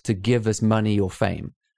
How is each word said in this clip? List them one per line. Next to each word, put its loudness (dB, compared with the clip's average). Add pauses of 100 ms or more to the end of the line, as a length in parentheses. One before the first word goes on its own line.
to 0
give 0
us 0
money 2
or 0
fame -4 (240)